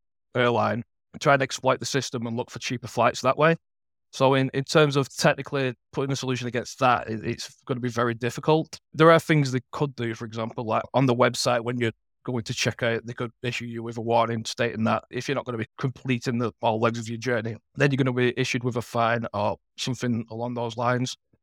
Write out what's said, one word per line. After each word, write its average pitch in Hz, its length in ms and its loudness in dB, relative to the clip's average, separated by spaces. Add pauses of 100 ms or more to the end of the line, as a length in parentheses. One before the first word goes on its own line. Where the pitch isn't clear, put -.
(340)
airline 117 480 2 (300)
and - 100 -14
try 143 120 6
and 135 80 2
exploit 131 360 -2
the 120 80 -8
system 123 400 -4
and 117 100 -6
look 123 140 -6
for - 80 -12
cheaper 123 300 -8
flights - 320 2
that 131 180 0
way. 160 160 6 (580)
So 135 220 4
in, 135 200 2
in 135 100 -2
terms 147 320 4
of 139 180 -2
technically 139 600 0 (180)
putting 139 200 -2
a 131 40 -4
solution 123 320 -4
against 117 300 -6
that, 120 320 2
it, 107 120 -6
it's - 440 -8
gonna 123 140 -4
be 123 100 -2
very 117 240 0
difficult. 135 640 0 (160)
There 160 160 8
are 165 80 10
things 147 340 2
they 127 80 0 (120)
could 143 220 -2
do, 117 200 -4
for 120 100 -10
example, 113 400 -6
like 113 200 0 (100)
on 131 120 4
the 123 80 4
website, 120 500 2
when 123 140 -4
you're 113 140 0 (320)
going 123 200 -4
to 123 100 -6
check - 280 -2
out, 113 220 0
they 117 80 -10
could 120 180 -8 (120)
issue 120 240 -6
you 117 160 -10
with 117 160 -8
a - 20 -6
warning 117 460 2
stating 113 380 -2
that 110 260 2
if - 180 -8
you're 143 60 0
not 127 100 -4
gonna 120 140 -8
be 110 80 -4 (100)
completing 123 640 -2
the, 120 120 -2 (120)
all 110 180 2
legs 117 180 2
of 113 100 -8
your 117 100 -8
journey, 113 380 -4 (180)
then 143 160 4
you're 131 80 0
gonna 131 140 2
be 123 260 2
issued 123 260 -2
with 120 120 -2
a 117 60 -4
fine 117 520 0
or 104 240 -2 (180)
something 120 540 -4
along 120 240 -8
those 117 240 -6
lines. 123 380 0 (260)